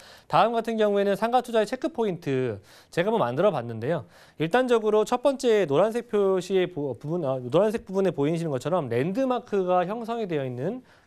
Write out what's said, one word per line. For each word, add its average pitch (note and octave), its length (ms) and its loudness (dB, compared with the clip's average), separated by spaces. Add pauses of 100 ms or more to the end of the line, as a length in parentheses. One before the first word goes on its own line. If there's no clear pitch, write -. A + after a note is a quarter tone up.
(280)
다음 G3+ 260 4
같은 A3+ 240 -2
경우에는 G3+ 380 2
상가 A#3 260 2
투자의 A3+ 240 0
체크 C4 240 -4
포인트 C3+ 720 -2 (300)
제가 F3 160 0
한번 G#3+ 180 2
만들어 D3+ 260 2
봤는데요. A#2+ 540 -4 (320)
일단적으로 G#3+ 680 2
첫 B3 180 -2
번째 A#3+ 420 2
노란색 G#3+ 440 0
표시의 F#3+ 580 2
부-, D3 320 -8
부분, D#3+ 260 -4
아, C3 140 -2 (100)
노란색 G#3 360 2
부분에 F#3+ 260 0
보이시는 D#3+ 400 -2
것처럼 D3 380 -2
랜드마크가 F#3 1000 0
형성이 A3+ 400 -6
되어 D3 180 -2
있는 C#3 380 -6 (240)